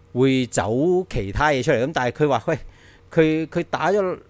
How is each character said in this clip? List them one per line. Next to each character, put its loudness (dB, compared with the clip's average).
會 2
走 0
其 -4
他 2
嘢 0
出 0
嚟。 2
咁 -4
但 0
係 -4
佢 0
話， 0
喂， -2
佢， 2
佢 -6
打 -2
咗， 0